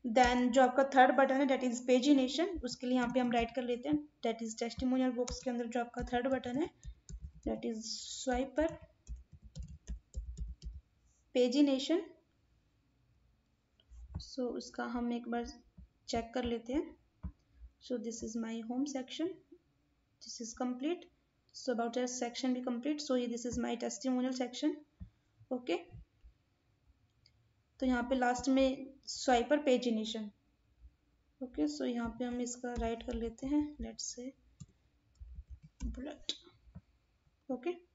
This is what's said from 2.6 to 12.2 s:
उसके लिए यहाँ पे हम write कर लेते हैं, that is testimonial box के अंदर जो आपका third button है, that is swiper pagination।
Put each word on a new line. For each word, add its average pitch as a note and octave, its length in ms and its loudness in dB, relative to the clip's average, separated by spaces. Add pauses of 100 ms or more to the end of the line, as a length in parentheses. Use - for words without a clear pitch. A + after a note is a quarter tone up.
उसके B3 220 -6
लिए B3+ 100 2
यहाँ A#3+ 180 2
पे B3+ 60 4
हम A#3+ 120 2
write A#3 220 2
कर B3+ 80 -2
लेते A#3+ 260 -2
हैं, D4+ 100 2 (280)
that A3+ 200 -2
is A3 160 -8
testimonial B3+ 580 0
box A#3+ 240 -4
के B3+ 60 0
अंदर A#3+ 160 -2
जो A#3 140 -2
आपका A#3+ 220 -6 (100)
third B3 220 2
button B3 280 -2
है, F#4+ 60 0 (800)
that A2+ 220 -4
is A3 200 -8 (340)
swiper C4 440 0 (2750)
pagination। C4+ 680 4 (2250)